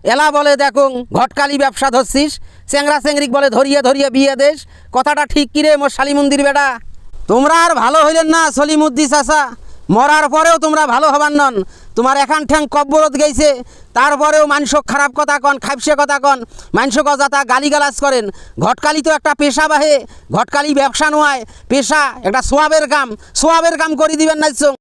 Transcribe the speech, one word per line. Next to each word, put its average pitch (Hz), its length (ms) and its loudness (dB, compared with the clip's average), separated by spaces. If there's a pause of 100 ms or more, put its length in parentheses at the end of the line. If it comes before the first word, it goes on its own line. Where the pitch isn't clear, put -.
এলা 269 220 0 (100)
বলে 294 200 2
দেখুন, 269 360 0 (200)
ঘটকালি 285 460 -2
ব্যবসা 277 320 0
ধরছিস, 262 400 0 (380)
চেংরা 294 320 0
চেংরিক 285 320 -2
বলে 277 180 2
ধরিয়ে 277 320 2
ধরিয়ে 269 280 2
বিয়ে 269 260 2
দেশ। 285 200 2 (360)
কথাটা 294 400 0
ঠিক 294 200 0
কি 294 100 0
রে 311 140 4
মোর 285 140 -2
শালি 277 240 -4
মন্দির 285 320 0
বেড়া? 277 220 0 (600)
তোমরা 285 340 2
আর 339 120 2
ভালো 262 320 2
হইলেন 320 280 0
না 330 80 2 (140)
সলিমুদ্দি 302 560 0
চাচা, 294 300 0 (480)
মরার 294 440 2
পরেও 320 240 4
তোমরা 311 280 0
ভালো 262 240 0
হবার 294 300 0
নন। 262 140 2 (400)
তোমার 262 300 0
এখান 302 220 -2
ঠ্যাং 302 160 0 (100)
কব্বরত 294 480 2
গেছে, 302 300 2 (440)
তারপরেও 302 520 2
মানুষ 285 260 -2 (140)
খারাপ 277 320 -2
কথা 285 200 0
কন, 277 200 0
খাপসে 285 420 -4
কথা 285 180 0
কন, 269 200 2 (380)
মানুষ 233 180 0 (180)
অজাতা 277 280 0 (100)
গালিগালাজ 285 540 0
করেন। 254 200 0 (340)
ঘটকালি 294 440 -2
তো 311 160 0
একটা 302 220 -2
পেশা 294 280 0
বাহে, 302 260 2 (380)
ঘটকালি 285 420 -2
ব্যবসা 277 360 0
নয়, 294 300 0 (280)
পেশা, 285 340 0 (240)
একটা 262 220 0
সোয়াবের 302 400 2
কাম, 277 200 0 (320)
সোয়াবের 330 360 2
কাম 320 140 -2 (100)
করে 311 160 2
দিবেন 311 240 0
না 311 120 0
ইচ্ছুক। 277 280 0